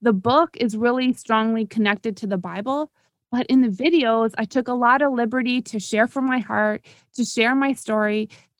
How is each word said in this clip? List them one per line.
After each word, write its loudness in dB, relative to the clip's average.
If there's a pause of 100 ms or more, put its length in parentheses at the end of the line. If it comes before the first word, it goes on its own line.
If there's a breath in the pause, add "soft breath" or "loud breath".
the 2
book 2
is -2
really 0
strongly 0
connected -2
to -10
the -2
Bible. -6 (400)
But -2
in 6
the 4
videos, 2
I -2
took -4
a -4
lot 4
of 2
liberty -2
to -8
share 0
from -4
my 0
heart, -2 (300 soft breath)
to -4
share 0
my 0
story, -2 (300 soft breath)